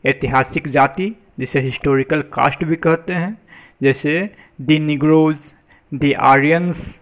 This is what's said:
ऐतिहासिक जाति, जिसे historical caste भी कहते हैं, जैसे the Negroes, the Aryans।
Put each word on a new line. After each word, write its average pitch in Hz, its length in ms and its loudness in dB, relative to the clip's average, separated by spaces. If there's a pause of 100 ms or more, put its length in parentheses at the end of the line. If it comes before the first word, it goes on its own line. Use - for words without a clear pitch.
ऐतिहासिक 135 640 -2
जाति, 143 440 0 (260)
जिसे 131 220 -2
historical 135 640 0
caste 143 420 -2
भी 160 120 -2
कहते 165 360 -2
हैं, 180 260 -6 (440)
जैसे 151 480 -2 (320)
the 156 180 2
Negroes, 151 720 2 (400)
the 139 220 0 (100)
Aryans। 156 640 2 (140)